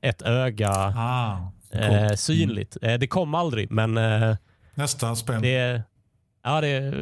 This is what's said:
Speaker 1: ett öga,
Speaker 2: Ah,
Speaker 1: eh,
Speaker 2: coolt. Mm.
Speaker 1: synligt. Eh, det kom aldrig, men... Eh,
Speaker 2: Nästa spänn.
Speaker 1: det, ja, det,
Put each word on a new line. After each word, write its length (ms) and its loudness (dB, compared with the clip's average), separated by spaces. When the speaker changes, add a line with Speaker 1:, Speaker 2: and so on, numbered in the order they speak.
Speaker 1:
ett 200 -2
öga, 500 0
Speaker 2:
Ah, 400 -2
Speaker 1:
eh, 160 0
Speaker 2:
coolt. 120 6
Mm. 180 2
Speaker 1:
synligt. 640 0
Eh, 120 2
det 140 0
kom 280 -2
aldrig, 360 -2
men... 260 2
Eh, 380 2
Speaker 2:
Nästa 400 -2
spänn. 260 -4
Speaker 1:
det, 420 0
ja, 180 0
det, 400 -2